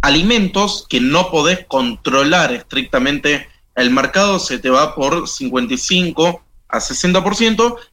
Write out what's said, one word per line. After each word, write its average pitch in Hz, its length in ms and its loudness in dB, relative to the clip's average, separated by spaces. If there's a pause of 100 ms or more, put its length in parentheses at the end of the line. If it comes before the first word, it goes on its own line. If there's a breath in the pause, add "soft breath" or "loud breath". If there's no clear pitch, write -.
alimentos 196 840 0
que - 140 -2
no 156 300 2
podés 165 360 0
controlar 135 840 0
estrictamente 135 960 -2 (260 loud breath)
el 123 160 2
mercado, 190 480 2
se 127 200 -6
te 127 100 -4
va 139 260 2
por 151 340 -2
cincuenta 127 440 -4
y 127 60 -4
cinco 175 680 0 (240)
a 113 120 -2
sesenta 180 440 0
por 208 120 -2
ciento, 226 420 0 (140 loud breath)